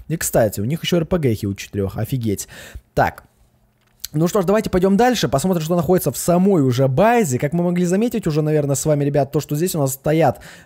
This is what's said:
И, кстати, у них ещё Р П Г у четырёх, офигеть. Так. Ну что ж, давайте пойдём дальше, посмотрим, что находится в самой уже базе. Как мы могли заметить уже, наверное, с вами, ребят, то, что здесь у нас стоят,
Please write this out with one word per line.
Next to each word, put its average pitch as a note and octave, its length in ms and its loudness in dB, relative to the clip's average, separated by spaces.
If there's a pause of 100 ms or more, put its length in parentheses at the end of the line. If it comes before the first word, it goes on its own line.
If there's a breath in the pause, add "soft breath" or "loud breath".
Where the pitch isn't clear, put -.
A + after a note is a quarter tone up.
И, D#3+ 100 -4
кстати, A2+ 440 0
у G#2 40 -4
них D#3 180 -4
ещё F3+ 140 0
Р E3 80 0
П F#3 140 -2
Г B2 260 0
у G2+ 80 -2
четырёх, G2 440 -6
офигеть. A2 500 -4 (480 loud breath)
Так. - 300 0 (840)
Ну D#3+ 160 0
что G3+ 140 0
ж, E3+ 40 -4
давайте G3+ 260 0
пойдём F#3+ 260 2
дальше, A3+ 320 2
посмотрим, E3 340 0
что E3+ 120 -2
находится E3+ 360 0
в - 60 -10
самой F3+ 460 2
уже C3 240 2
базе. F3+ 500 2
Как D3 160 -2
мы E3+ 100 -2
могли F3+ 220 0
заметить G3+ 400 -2
уже, D#3 160 0
наверное, D3+ 340 0
с - 80 -6
вами, D3 220 2
ребят, C#3+ 260 0
то, D#3 80 -2
что D3 160 -4
здесь F3 200 -2
у - 20 -2
нас C3+ 160 0
стоят, D3+ 460 0 (260 loud breath)